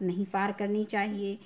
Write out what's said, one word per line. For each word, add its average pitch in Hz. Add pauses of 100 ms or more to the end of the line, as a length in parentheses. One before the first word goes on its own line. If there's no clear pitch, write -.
नहीं 190
पार 196
करनी 208
चाहिए 202